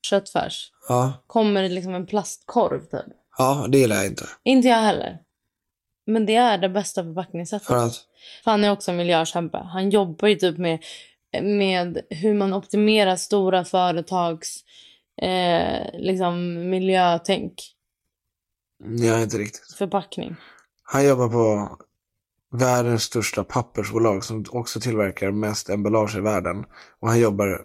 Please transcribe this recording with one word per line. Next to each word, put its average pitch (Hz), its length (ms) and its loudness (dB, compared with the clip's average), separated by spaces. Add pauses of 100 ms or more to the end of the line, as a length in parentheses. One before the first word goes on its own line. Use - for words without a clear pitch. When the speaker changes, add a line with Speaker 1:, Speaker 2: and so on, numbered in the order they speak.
Speaker 1:
Köttfärs. - 600 -2 (180)
Speaker 2:
Ja. 127 240 2 (140)
Speaker 1:
Kommer 208 360 2
det 190 60 -2
liksom 185 260 -6
en 180 100 -6
plastkorv, - 720 -2
typ. - 260 -10 (320)
Speaker 2:
Ja, 131 320 2
det 135 80 6
gillar 117 180 4
jag 101 100 0
inte. - 180 -8 (200)
Speaker 1:
Inte 254 240 6
jag 233 100 6
heller. 185 400 0 (920)
Men 220 160 2
det 214 100 2
är 233 220 4
det 190 120 0
bästa 185 340 -4
förpackningssättet. 170 640 -8
Speaker 2:
För 123 100 2
att? 117 180 0 (480)
Speaker 1:
Han 208 200 4
är 208 80 4
också 196 200 -2
en 175 60 -2
miljökämpe. 170 600 0
Han 185 320 -4
jobbar 196 380 2
ju 208 80 4
typ 180 220 0
med, 165 220 -2 (640)
med 185 680 0
hur 185 240 0
man 196 200 2
optimerar 202 640 2
stora 185 500 2
företags, 175 960 -2 (580)
eh, 175 720 0
liksom 175 760 -2
miljötänk. 185 840 0 (1500)
Speaker 2:
Ja, 113 220 2
inte 110 160 -4
riktigt. - 400 -10
Speaker 1:
Förpackning. 180 580 -6 (480)
Speaker 2:
Han 139 220 2
jobbar 127 240 4
på 107 480 0 (720)
världens 120 520 2
största - 400 -4
pappersbolag 107 800 0
som 107 260 -8
också 117 300 -8
tillverkar 101 520 -2
mest 104 380 -4
emballage 104 480 0
i 92 40 -4
världen. 95 440 -2 (340)
Och - 80 -4
han 117 120 4
jobbar 101 460 2